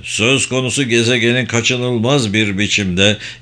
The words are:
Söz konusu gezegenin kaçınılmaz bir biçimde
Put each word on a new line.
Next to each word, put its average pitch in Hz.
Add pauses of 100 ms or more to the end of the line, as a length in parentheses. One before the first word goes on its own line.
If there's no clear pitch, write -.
Söz 120
konusu 127
gezegenin 117
kaçınılmaz 120
bir 104
biçimde 101 (260)